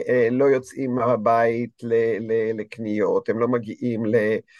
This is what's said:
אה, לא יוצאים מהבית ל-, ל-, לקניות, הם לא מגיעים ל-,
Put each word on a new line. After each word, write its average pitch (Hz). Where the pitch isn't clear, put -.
אה, 123
לא 127
יוצאים 131
מהבית 117
ל-, 113
ל-, 113
לקניות, 104
הם 110
לא 120
מגיעים 117
ל-, 107